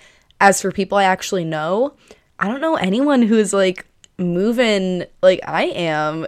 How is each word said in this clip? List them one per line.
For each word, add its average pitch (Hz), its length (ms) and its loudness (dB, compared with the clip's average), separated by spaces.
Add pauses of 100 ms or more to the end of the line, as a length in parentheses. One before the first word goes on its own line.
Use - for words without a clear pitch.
(400)
as 196 220 6
for 190 100 -4
people 196 260 -2
I 196 60 4
actually 185 400 0
know, 165 520 -2 (440)
I 190 80 -4
don't 262 140 -6
know 320 160 0
anyone 247 460 2
who's, 214 280 2
like, 190 340 0 (320)
moving 190 840 -2 (180)
like 185 240 4
I 165 180 -2
am. 160 640 -4